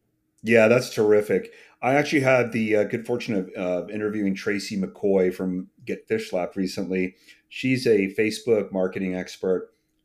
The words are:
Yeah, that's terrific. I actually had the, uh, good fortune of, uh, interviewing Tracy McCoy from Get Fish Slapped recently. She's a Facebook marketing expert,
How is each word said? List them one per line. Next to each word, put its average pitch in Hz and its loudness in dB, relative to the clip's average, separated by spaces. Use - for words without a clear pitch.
Yeah, 113 6
that's - 2
terrific. 104 2
I 127 2
actually 147 2
had 127 4
the, 110 0
uh, 107 4
good 113 -4
fortune 123 -4
of, 92 -4
uh, 90 -4
interviewing 104 -2
Tracy 101 -6
McCoy 95 0
from 92 -6
Get 101 -10
Fish 110 -4
Slapped 90 -4
recently. 95 -4
She's 127 -2
a 101 2
Facebook 110 0
marketing 95 -2
expert, 90 -4